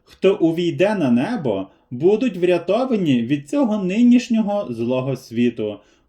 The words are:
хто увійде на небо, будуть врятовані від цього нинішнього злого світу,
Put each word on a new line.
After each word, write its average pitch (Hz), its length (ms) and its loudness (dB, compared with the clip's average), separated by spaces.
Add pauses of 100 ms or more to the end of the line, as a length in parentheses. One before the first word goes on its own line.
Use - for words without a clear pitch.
хто - 320 0
увійде 170 580 0
на 151 160 0
небо, 123 560 -2 (240)
будуть 185 460 0
врятовані 175 840 0
від 143 260 -4
цього 214 360 -2
нинішнього 220 840 2
злого 127 460 -2
світу, 113 640 -2 (280)